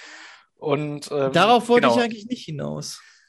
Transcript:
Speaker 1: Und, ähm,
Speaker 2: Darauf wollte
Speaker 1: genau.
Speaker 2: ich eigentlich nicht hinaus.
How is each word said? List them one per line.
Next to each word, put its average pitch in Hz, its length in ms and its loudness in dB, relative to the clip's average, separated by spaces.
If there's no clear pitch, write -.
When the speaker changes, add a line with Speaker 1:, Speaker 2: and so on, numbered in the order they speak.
Speaker 1:
Und, 147 560 -4
ähm, 139 220 0
Speaker 2:
Darauf 220 340 4
wollte 240 200 4
Speaker 1:
genau. 240 100 4
Speaker 2:
ich 240 60 2
eigentlich 220 240 -6
nicht 247 180 -8
hinaus. 147 560 -8